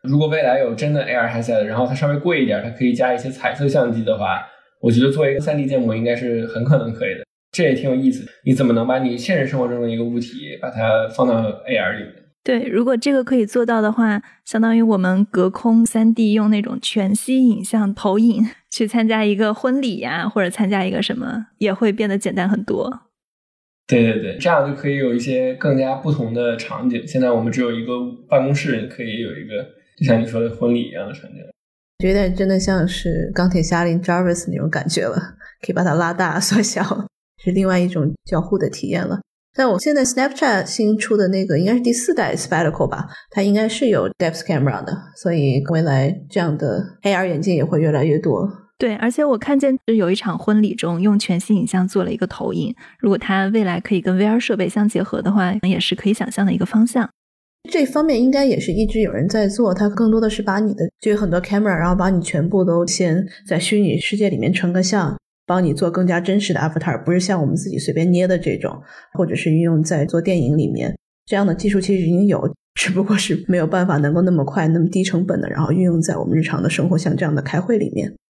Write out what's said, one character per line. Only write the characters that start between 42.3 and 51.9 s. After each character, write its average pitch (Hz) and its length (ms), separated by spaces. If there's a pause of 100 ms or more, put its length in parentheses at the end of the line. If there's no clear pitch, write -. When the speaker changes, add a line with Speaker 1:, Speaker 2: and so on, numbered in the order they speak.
Speaker 3:
Spectacle 160 520
吧， - 200 (240)
它 202 100
应 202 140
该 220 120
是 220 200
有 127 200 (120)
depth 165 260
camera 135 400
的， - 100 (200)
所 175 180
以 139 380
未 160 100
来 143 340 (140)
这 202 100
样 160 160
的 147 280 (180)
A 202 120
R 185 140
眼 170 140
镜 180 140
也 143 100
会 147 160
越 160 80
来 151 160
越 156 140
多。 104 280 (300)
Speaker 2:
对， 226 200
而 226 120
且 294 160
我 269 100
看 277 220
见 277 180 (120)
有 208 240
一 - 20
场 185 240
婚 214 240
礼 214 140
中 170 260
用 208 160
全 180 220
息 - 160
影 175 100
像 185 220
做 190 160